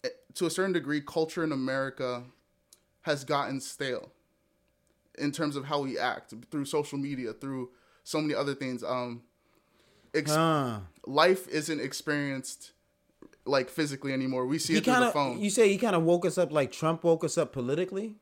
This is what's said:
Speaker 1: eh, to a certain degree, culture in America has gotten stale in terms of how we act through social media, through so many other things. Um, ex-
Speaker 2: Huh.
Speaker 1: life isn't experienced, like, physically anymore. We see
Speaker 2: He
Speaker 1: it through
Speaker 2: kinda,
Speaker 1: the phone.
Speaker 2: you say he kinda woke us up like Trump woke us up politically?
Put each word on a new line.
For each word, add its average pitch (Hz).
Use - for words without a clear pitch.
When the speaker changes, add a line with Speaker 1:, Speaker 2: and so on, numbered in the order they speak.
Speaker 1:
eh, 127
to 180
a 160
certain 185
degree, 147
culture 160
in 156
America 131
has 143
gotten 139
stale -
in 147
terms 147
of 139
how 143
we 135
act -
through 143
social 147
media, 131
through 127
so -
many 151
other 139
things. 131
Um, 123
ex- 151
Speaker 2:
Huh. 147
Speaker 1:
life 175
isn't 151
experienced, 139
like, 131
physically 143
anymore. 131
We 147
see 160
Speaker 2:
He 151
Speaker 1:
it -
through 247
Speaker 2:
kinda, 247
Speaker 1:
the 220
phone. 143
Speaker 2:
you 208
say 247
he 294
kinda 190
woke 170
us 165
up 170
like 143
Trump 160
woke 165
us 151
up 151
politically? 185